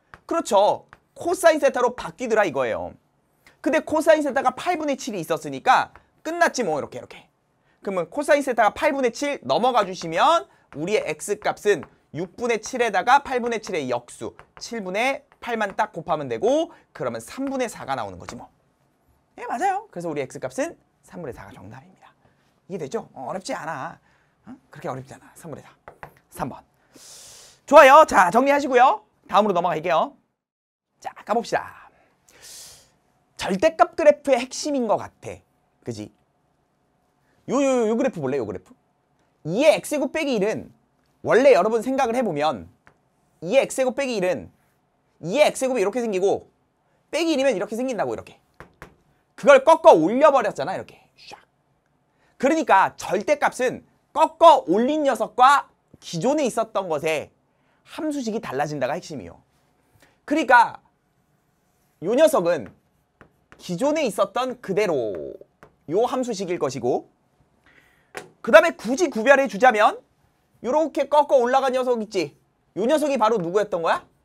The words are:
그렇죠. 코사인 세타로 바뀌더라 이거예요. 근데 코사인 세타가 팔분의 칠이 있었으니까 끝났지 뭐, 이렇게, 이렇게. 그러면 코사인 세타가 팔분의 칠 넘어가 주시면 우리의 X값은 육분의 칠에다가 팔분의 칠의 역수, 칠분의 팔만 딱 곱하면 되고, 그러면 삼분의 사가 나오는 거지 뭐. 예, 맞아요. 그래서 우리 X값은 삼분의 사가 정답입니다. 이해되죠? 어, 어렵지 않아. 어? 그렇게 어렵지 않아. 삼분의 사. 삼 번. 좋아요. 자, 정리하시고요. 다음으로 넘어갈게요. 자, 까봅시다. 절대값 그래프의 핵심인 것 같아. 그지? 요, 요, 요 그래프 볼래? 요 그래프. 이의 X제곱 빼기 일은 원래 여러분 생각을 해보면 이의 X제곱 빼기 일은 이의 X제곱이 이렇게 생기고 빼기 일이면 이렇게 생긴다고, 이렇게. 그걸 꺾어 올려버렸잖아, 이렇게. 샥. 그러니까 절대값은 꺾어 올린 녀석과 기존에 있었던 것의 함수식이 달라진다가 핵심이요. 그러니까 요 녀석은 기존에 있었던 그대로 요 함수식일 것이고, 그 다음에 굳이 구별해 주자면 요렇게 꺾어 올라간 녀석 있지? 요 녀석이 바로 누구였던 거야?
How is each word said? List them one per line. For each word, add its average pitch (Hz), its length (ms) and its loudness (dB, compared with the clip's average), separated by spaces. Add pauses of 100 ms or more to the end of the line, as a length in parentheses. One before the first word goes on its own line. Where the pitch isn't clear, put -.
(260)
그렇죠. 220 640 0 (260)
코사인 330 480 2
세타로 247 340 0
바뀌더라 214 480 -2
이거예요. 117 500 -4 (680)
근데 311 180 0
코사인 311 420 2
세타가 254 340 -2
팔분의 311 420 -4
칠이 214 200 -10
있었으니까 156 760 -2 (300)
끝났지 320 400 -2
뭐, 156 140 -2
이렇게, 123 200 -10
이렇게. - 320 -20 (520)
그러면 185 280 -6
코사인 294 320 0
세타가 233 320 0
팔분의 277 400 -2
칠 285 300 -6
넘어가 208 420 2
주시면 190 640 -2 (260)
우리의 180 300 -2
X값은 202 800 -4 (300)
육분의 214 460 -4
칠에다가 233 640 0
팔분의 240 400 -6
칠의 156 260 -6
역수, 120 460 -8 (240)
칠분의 226 640 -6 (140)
팔만 220 360 -6
딱 214 160 -4
곱하면 156 360 -6
되고, 226 440 0 (200)
그러면 120 280 -8
삼분의 269 500 -6
사가 131 260 -10
나오는 98 240 -10
거지 104 160 -16
뭐. - 140 -18 (880)
예, 453 80 -14
맞아요. 392 420 -4
그래서 175 200 -10
우리 147 120 -6
X값은 139 560 -8 (240)
삼분의 165 320 -14
사가 98 180 -18
정답입니다. 123 640 -20 (560)
이해되죠? 139 440 -10
어, 131 160 -16
어렵지 190 260 -8
않아. 156 440 -12 (460)
어? 247 100 -20 (140)
그렇게 156 200 -12
어렵지 131 260 -12
않아. - 180 -20
삼분의 - 300 -18
사. - 80 -20 (580)
삼 139 200 -10
번. 120 140 -20 (1000)
좋아요. 294 420 10
자, 190 220 4
정리하시고요. 269 720 2 (240)
다음으로 202 280 2
넘어갈게요. 170 600 0 (840)
자, - 120 -14 (140)
까봅시다. - 640 -4 (1500)
절대값 320 580 0
그래프의 294 420 4
핵심인 262 500 -6
것 196 100 0
같아. 104 340 -12 (520)
그지? 107 300 -12 (1400)
요, 180 60 -2
요, 262 340 0
요 226 80 -2
그래프 247 240 -2
볼래? 135 160 -4
요 117 80 -4
그래프. 98 260 -12 (760)
이의 233 320 2
X제곱 269 340 -4
빼기 285 240 -4
일은 190 360 -4 (540)
원래 233 280 6
여러분 214 280 2
생각을 254 340 -2
해보면 147 540 -4 (720)
이의 220 220 2
X제곱 254 320 -4
빼기 262 200 -6
일은 175 360 -6 (680)
이의 233 260 2
X제곱이 254 320 -4
이렇게 202 220 -2
생기고 190 480 -2 (640)
빼기 330 200 -2
일이면 269 240 0
이렇게 202 220 -6
생긴다고, 208 360 -4
이렇게. - 280 -16 (920)
그걸 262 280 6
꺾어 320 300 8
올려버렸잖아, 208 840 2
이렇게. - 420 -16
샥. - 200 -20 (1000)
그러니까 220 600 2
절대값은 214 880 -2 (260)
꺾어 311 560 6
올린 247 360 0
녀석과 233 640 2 (320)
기존에 262 440 -2
있었던 214 440 -4
것의 151 420 -4 (540)
함수식이 285 560 -6
달라진다가 143 540 -6
핵심이요. 117 460 -14 (840)
그러니까 240 560 2 (1200)
요 180 120 -2
녀석은 175 580 2 (840)
기존에 269 480 -2
있었던 233 540 -4
그대로 127 720 -4 (560)
요 202 160 0
함수식일 202 540 -6
것이고, 131 500 -4 (1300)
그 226 100 -6
다음에 330 200 8
굳이 269 380 -2
구별해 269 380 2
주자면 233 540 2 (600)
요렇게 294 460 -2
꺾어 294 260 2
올라간 254 380 2
녀석 247 300 -2
있지? 170 340 -6 (400)
요 190 80 -2
녀석이 285 320 0
바로 226 200 2
누구였던 185 440 -2
거야? 196 260 -2 (180)